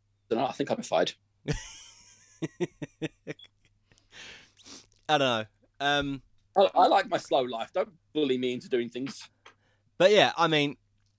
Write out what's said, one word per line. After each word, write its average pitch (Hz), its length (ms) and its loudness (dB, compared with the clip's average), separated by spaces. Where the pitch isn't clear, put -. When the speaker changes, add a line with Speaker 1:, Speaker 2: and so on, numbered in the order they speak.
Speaker 1:
don't - 100 0
know. 226 60 0
I - 60 -4
think - 180 -4
I'd - 80 0
be 233 40 -10
fine. - 240 0
Speaker 2:
<laughs> - 1200 -10
I 151 100 4
don't - 20 4
know. 120 240 2
Um, 143 420 -2
Speaker 1:
I, 196 180 4
I 175 140 6
like 214 200 2
my 175 100 -2
slow 143 240 -2
life. 117 300 -6
Don't 202 180 -4
bully 139 260 0
me 127 160 -2
into 123 140 -12
doing 120 200 -2
things. - 400 -12
Speaker 2:
But 185 120 6
yeah, 170 260 6
I 165 120 4
mean, 147 280 0